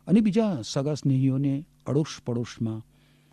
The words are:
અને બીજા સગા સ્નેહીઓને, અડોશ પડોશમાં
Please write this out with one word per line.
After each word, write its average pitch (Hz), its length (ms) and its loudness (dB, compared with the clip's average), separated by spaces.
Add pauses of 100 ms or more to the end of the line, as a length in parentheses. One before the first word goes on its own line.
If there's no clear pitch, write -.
અને 226 140 6
બીજા 208 440 2
સગા 147 300 -2
સ્નેહીઓને, 135 720 0 (200)
અડોશ 143 400 -2
પડોશમાં 113 600 -6 (460)